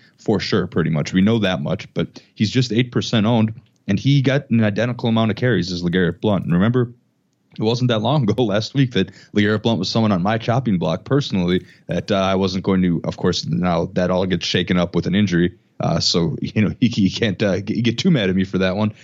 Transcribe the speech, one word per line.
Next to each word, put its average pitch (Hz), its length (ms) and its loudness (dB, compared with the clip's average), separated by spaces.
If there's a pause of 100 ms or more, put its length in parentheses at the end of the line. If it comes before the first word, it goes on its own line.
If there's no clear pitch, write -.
(180)
for 104 220 0
sure, 90 260 -2
pretty 82 240 -2
much. 78 240 -2
We 92 80 4
know 113 160 4
that 92 240 0
much, 80 320 -6
but - 260 -6 (140)
he's - 160 0
just 123 240 0
eight 123 180 0
percent 107 360 0
owned, 110 260 2 (340)
and 98 120 0
he 139 240 4
got 135 260 0
an 113 140 4
identical 117 460 -2
amount 113 200 2
of 98 80 -2
carries 95 340 0
as 87 120 -6
LeGarrette 87 380 0
Blount. 101 240 0
And 76 80 0
remember, 120 380 2 (680)
it 107 60 -6
wasn't 120 260 0
that 110 100 0
long 131 240 0
<laughs> 101 60 0
ago 131 140 2
last 107 300 -2
week 135 180 2
that 95 200 -2 (220)
LeGarrette 104 300 2
Blount 113 160 0
was 92 100 -4
someone 110 220 2
on 90 100 2
my 110 160 0
chopping 117 400 0
block 82 260 -2
personally 92 600 0 (220)
that, 87 240 -4
uh, 101 40 2
I 95 200 2
wasn't 95 280 -2
going 95 200 2
to, 85 200 0
of 82 140 -6
course, - 280 -2
now 87 480 -2
that 90 180 0
all 92 140 0
gets 90 200 -2
shaken 92 320 0
up 87 180 0
with 85 120 0
an 90 80 -2
injury. 87 420 2 (220)
Uh, 82 200 -2
so, 85 420 0
you - 200 -2
know, 85 140 0
<laughs> - 40 -10
he, 120 80 2
he 104 220 2
can't, 104 320 -2
uh, 98 180 0
g-, 104 220 -4
get 117 160 0
too 190 140 2
mad 107 180 2
at 92 60 0
me 95 80 2
for 92 160 -2
that 92 160 0
one. 107 180 0 (100)